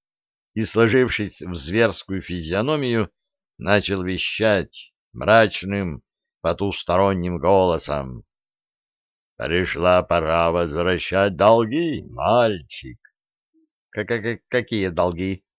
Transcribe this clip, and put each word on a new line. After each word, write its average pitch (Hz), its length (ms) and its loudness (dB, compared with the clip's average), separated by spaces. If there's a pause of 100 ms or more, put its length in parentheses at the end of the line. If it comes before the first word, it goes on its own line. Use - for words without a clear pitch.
(540)
и, 110 100 -2
сложившись 113 760 2
в 87 140 -10
зверскую 95 680 -2
физиономию, 110 880 -2 (480)
начал 95 440 0
вещать 92 920 -2 (200)
мрачным, 98 880 2 (400)
потусторонним 90 960 0
голосом. 73 840 0 (1120)
«Пришла 87 680 2
пора 85 480 2
возвращать 87 840 0
долги, 117 760 2
мальчик». 85 880 -2 (920)
«К-к-к-какие 110 1000 -2
долги?» 90 560 -2 (140)